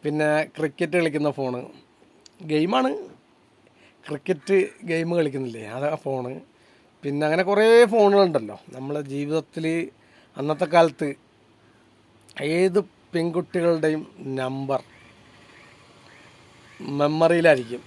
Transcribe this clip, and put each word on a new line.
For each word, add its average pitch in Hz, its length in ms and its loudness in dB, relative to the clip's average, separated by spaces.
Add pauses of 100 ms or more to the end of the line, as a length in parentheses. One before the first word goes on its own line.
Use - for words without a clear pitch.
പിന്നെ 151 260 -2 (280)
ക്രിക്കറ്റ് 156 420 -4
കളിക്കുന്ന 151 400 0
ഫോണ്, 127 220 -6 (880)
ഗെയിമാണ്, 208 400 2 (1160)
ക്രിക്കറ്റ് 175 500 -2 (320)
ഗെയിം 165 280 -2
കളിക്കുന്നില്ലേ, 131 460 -4 (120)
അത് 139 160 -4
ആ 156 120 -6
ഫോണ്. 131 280 -6 (720)
പിന്നെ 143 240 -2
അങ്ങനെ 165 200 0
കുറേ 202 180 4 (280)
ഫോണുകളുണ്ടല്ലോ. 185 600 4 (180)
നമ്മളെ 139 280 -8 (120)
ജീവിതത്തിൽ 151 520 -6 (760)
അന്നത്തെ 151 340 -2
കാലത്ത് 160 340 4 (1500)
ഏത് 185 240 2 (320)
പെൺകുട്ടികളുടെയും 165 920 0 (380)
നമ്പർ 135 400 -4 (2250)
മെമ്മറിയിലായിരിക്കും. 151 880 2